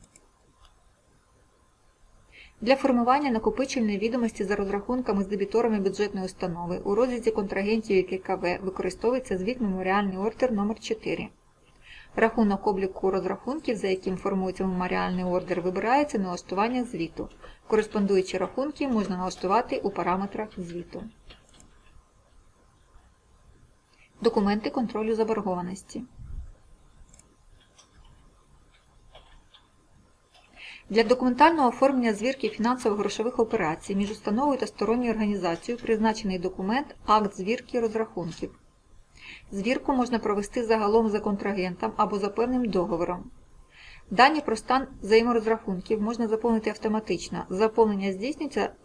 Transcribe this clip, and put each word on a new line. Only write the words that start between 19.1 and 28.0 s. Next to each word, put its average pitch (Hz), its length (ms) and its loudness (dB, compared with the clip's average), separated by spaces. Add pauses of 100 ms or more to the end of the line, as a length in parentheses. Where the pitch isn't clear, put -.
налаштувати 190 640 0
у 196 120 -2
параметрах 196 680 -2
звіту. 175 460 -10 (3250)
Документи 214 500 2
контролю 220 440 -2
заборгованості. 202 880 -4 (4000)